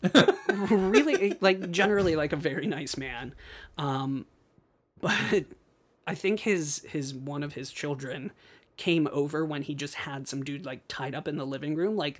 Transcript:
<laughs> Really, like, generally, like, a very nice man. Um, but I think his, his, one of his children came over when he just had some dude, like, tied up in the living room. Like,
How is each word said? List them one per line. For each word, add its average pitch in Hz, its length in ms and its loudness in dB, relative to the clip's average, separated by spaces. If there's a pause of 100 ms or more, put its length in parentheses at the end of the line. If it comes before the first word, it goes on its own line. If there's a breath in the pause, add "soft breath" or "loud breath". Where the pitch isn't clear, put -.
<laughs> - 120 2 (340)
Really, 202 920 4
like, 190 300 2
generally, 190 460 4
like, 151 160 0
a 160 40 0
very 139 300 -2
nice 131 300 -4
man. 127 380 -8 (440 loud breath)
Um, 135 480 -2 (760)
but 214 440 2 (640)
I 170 80 -4
think 202 260 0
his, 170 480 -2
his, 139 260 -4
one 143 280 -6
of 147 120 -8
his 131 180 -10
children 139 600 -6 (440 loud breath)
came 165 360 4
over 147 320 0
when 147 180 -4
he 151 120 -6
just 143 200 -6
had 135 340 -8
some 135 160 -4
dude, 139 200 -8
like, 131 240 -10
tied 131 260 -6
up 143 140 -8
in 147 80 -4
the 139 100 -4
living 139 280 -4
room. 190 220 0
Like, 147 240 -2